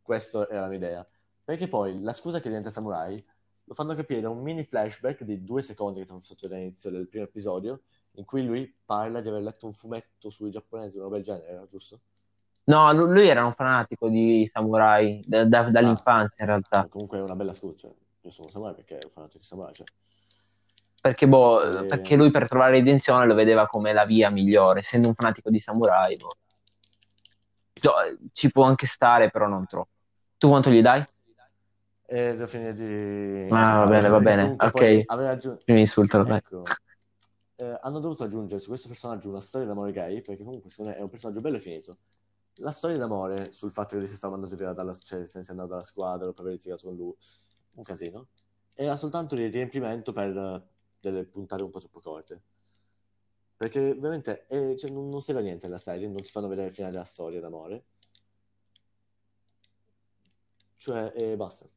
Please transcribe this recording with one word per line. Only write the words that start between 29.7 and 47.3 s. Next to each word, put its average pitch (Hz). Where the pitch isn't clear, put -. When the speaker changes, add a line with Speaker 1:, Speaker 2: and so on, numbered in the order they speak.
Speaker 2:
Tu -
quanto 139
gli 117
dai? 127
Speaker 1:
Eh, 120
devo 117
finire 113
di 101
Speaker 2:
Ah, 110
va 104
Speaker 1:
insultare, 104
Speaker 2:
bene, 104
va 104
Speaker 1:
perché -
Speaker 2:
bene, 104
Speaker 1:
comunque 107
Speaker 2:
ok. -
Speaker 1:
poi 113
aveva 131
aggiun-, 131
Speaker 2:
Mi 113
insulta, 104
vabbè. 107
Speaker 1:
ecco. 90
Eh, 120
hanno 143
dovuto 151
aggiungere 104
su -
questo 123
personaggio 113
una 98
storia 131
d'amore 101
gay, 98
perché 101
comunque 113
secondo 107
me 90
è -
un 101
personaggio 110
bello 135
e -
finito. 87
La 135
storia 165
d'amore 98
sul 101
fatto 101
che 101
lui 98
si 101
stava 98
andando 95
via 92
dalla, 92
cioè, 90
se 92
ne 92
sia 92
andato 90
dalla 90
squadra, 92
dopo 92
aver 92
litigato 90
con 90
lui, 87